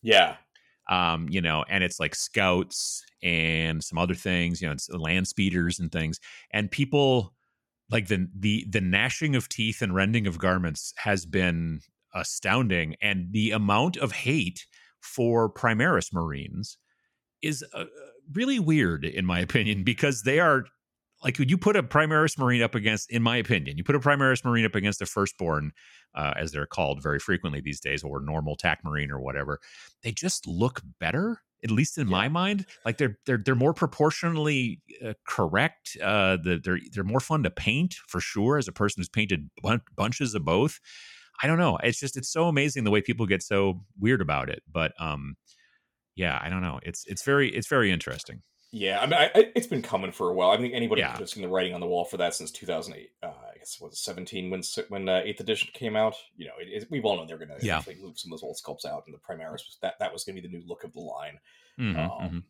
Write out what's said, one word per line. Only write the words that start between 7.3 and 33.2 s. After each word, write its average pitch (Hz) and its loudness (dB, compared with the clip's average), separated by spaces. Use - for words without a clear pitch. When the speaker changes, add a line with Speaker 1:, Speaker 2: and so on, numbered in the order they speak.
Speaker 2:
like, 110 0
the, 92 0
the, 104 2
the 101 2
gnashing 123 2
of 117 0
teeth 110 -2
and 98 0
rending 101 2
of 82 -2
garments 90 0
has 95 0
been 82 0
astounding. 92 0
And 95 -2
the 107 2
amount 107 2
of 135 -2
hate - -2
for 117 2
Primaris 123 2
Marines 82 -6
is, 151 -4
uh, 165 -8
really 247 0
weird, 127 4
in 85 -2
my 90 2
opinion, 104 2
because 120 0
they 135 4
are, 165 4
like, 131 0
when 135 4
you 185 6
put 208 4
a 180 4
Primaris 156 4
Marine 123 4
up 113 2
against, 107 0
in 117 2
my 117 4
opinion, 98 0
you 87 -4
put 143 4
a 143 4
Primaris 135 4
Marine 117 4
up 107 0
against 101 0
a 98 -4
Firstborn, 80 0
uh, 73 -2
as 78 -4
they're 73 -4
called 71 -2
very 73 0
frequently 80 -2
these 69 -8
days, 71 -4
or 69 -6
normal 76 -4
tac 80 -2
Marine 73 -4
or 69 -6
whatever, 69 -4
they 113 -4
just - -4
look 95 0
better, 175 -2
at 113 -2
least 127 2
in 139 0
Speaker 1:
Yeah. 92 4
Speaker 2:
my 113 2
mind. 190 0
Like, 117 0
they're, 120 0